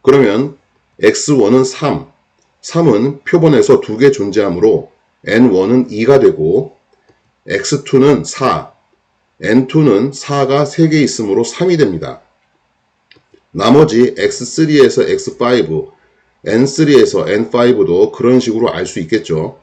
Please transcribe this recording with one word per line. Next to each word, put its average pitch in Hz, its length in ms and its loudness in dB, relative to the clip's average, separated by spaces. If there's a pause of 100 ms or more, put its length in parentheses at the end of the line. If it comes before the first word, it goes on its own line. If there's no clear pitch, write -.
그러면 131 560 2 (440)
엑스원은 127 600 2
삼, - 500 -6 (500)
삼은 143 640 -2
표본에서 151 560 2
두 107 160 -8
개 135 120 4
존재하므로 101 840 -2 (360)
엔원은 113 640 2
이가 113 280 2
되고 90 580 0 (680)
엑스투는 127 800 0
사, 85 480 -6 (680)
엔투는 127 720 0
사가 143 500 -2
세 160 240 0
개 156 140 0
있으므로 107 420 -2
삼이 180 320 -2
됩니다. 85 460 -4 (1300)
나머지 117 680 2
엑스쓰리에서 127 840 0
엑스파이브, 95 840 -2 (580)
엔쓰리에서 120 840 2
엔파이브도 107 840 0
그런 127 260 2
식으로 113 320 -2
알 87 140 -8
수 92 160 -10
있겠죠. 87 600 -6